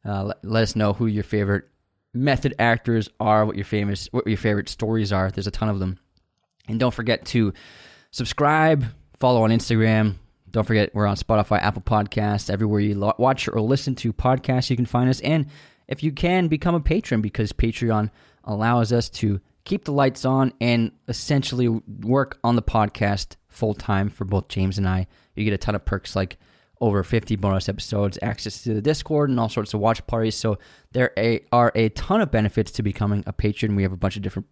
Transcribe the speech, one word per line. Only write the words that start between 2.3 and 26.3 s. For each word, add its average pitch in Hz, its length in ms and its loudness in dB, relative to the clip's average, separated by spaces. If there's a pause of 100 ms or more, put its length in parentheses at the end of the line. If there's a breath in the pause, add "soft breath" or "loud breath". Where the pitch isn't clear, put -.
actors 113 520 2 (100)
are, 107 240 4
what 107 120 -2
your 101 100 -6
famous, 101 460 -2
what 123 140 -2
your 107 120 0
favorite 104 320 -2
stories 110 420 -2
are. 95 180 0
There's 95 160 -6
a 101 40 -4
ton - 180 -2
of 101 120 -2
them. 92 180 -4 (680)
And 110 140 -4
don't 123 140 0
forget 113 320 -4
to 110 260 2 (580 loud breath)
subscribe, 147 760 2 (320)
follow 123 240 4
on 110 80 4
Instagram. 110 640 2 (360)
Don't 107 160 0
forget 107 280 2
we're 104 120 2
on 101 100 0
Spotify, 107 440 2
Apple 101 220 -2
Podcasts, 104 680 -2
everywhere 104 320 0
you 104 140 2
lo-, 101 240 0
watch 131 300 0
or - 120 -2
listen 131 360 0
to 113 180 -4
podcasts, 127 560 0
you 127 60 2
can 120 100 0
find 127 240 2
us. 131 100 0
And 151 280 0 (400 loud breath)
if - 140 -6
you 156 80 0
can, 175 380 0
become 160 260 0
a 170 60 0
patron, 139 400 0
because 104 320 -2
Patreon 110 580 0 (320 soft breath)
allows 113 500 0
us 117 160 2
to 101 320 -2 (240)
keep - 200 -4
the 151 80 -6
lights 135 320 0
on 131 360 2
and 117 300 2 (160)
essentially 127 640 0
work 113 760 -2
on 120 140 2
the 113 60 2
podcast 104 720 0 (100)
full - 260 -4
time 101 360 -2
for - 160 -8
both 98 240 -2
James 95 300 -2
and 95 100 0
I. 92 180 -2 (300 soft breath)
You 107 80 -4
get 107 80 2
a 98 60 -2
ton 104 180 -2
of 92 80 -6
perks - 320 -4
like 95 220 -2 (420 soft breath)